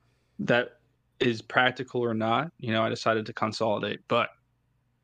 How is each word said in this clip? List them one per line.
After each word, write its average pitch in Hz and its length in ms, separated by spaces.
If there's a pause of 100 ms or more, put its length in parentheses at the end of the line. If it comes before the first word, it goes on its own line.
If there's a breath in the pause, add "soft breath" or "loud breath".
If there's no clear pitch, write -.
(400)
that 123 400 (400)
is 120 200
practical 127 640
or 117 140
not, 117 420
you 110 140
know, 110 100
I 113 80
decided 113 380
to 113 60
consolidate. 107 760
But, 117 220 (760)